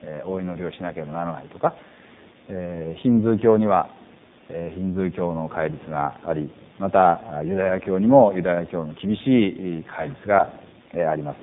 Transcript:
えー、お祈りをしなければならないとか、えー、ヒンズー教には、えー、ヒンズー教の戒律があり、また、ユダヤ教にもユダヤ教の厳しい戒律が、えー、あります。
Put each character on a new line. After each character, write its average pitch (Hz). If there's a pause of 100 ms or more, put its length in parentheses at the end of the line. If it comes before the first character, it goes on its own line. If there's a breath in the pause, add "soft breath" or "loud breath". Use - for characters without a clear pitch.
え 76
ー、 87
お 95
祈 90
り 90
を 80
し -
な 87
け 85
れ 78
ば 73
な 85
ら 85
な 73
い 71
と -
か、 - (760 loud breath)
え 85
ー、 -
ヒ 131
ン 113
ズ 113
ー 113
教 113
に 110
は、 95 (580)
え 85
ー、 -
ヒ 92
ン 95
ズ 95
ー 92
教 87
の 80
戒 80
律 78
が 73
あ 82
り、 76 (280)
ま 95
た、 90
ユ 90
ダ 95
ヤ 95
教 95
に 101
も 120
ユ 92
ダ 87
ヤ 87
教 85
の 76
厳 101
し 104
い 92
戒 -
律 69
が、 98 (420)
え 85
ー、 80
あ 78
り 76
ま 71
す。 -